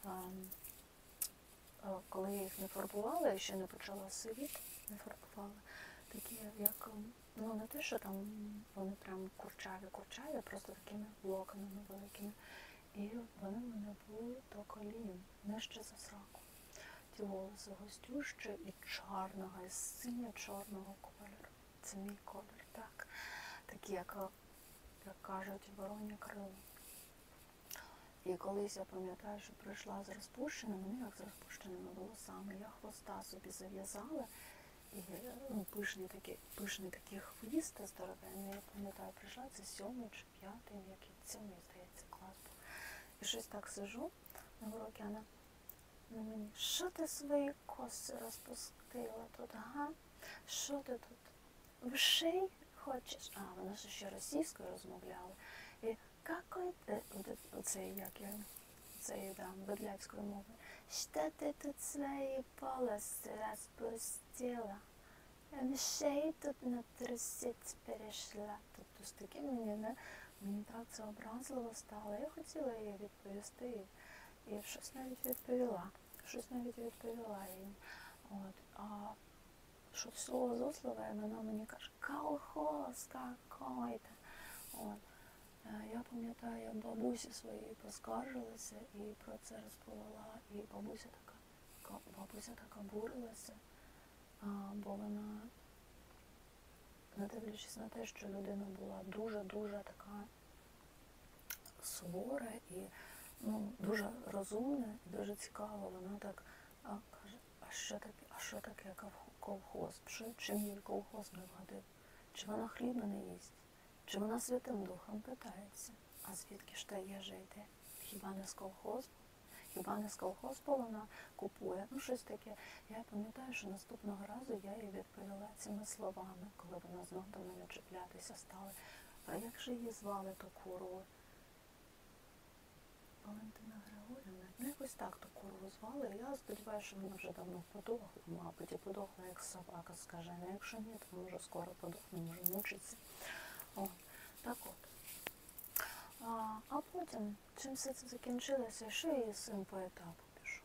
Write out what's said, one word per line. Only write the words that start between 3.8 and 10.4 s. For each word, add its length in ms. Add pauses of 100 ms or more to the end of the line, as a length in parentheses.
сивіти, 500 (300)
не 80
фарбувала, 640 (460)
такі, 280 (240)
як, 340
ем, 120 (300)
ну, 180
не 140
те, 140
що 180
там 260 (500)
вони 160
прям 460
курчаві-курчаві, 1040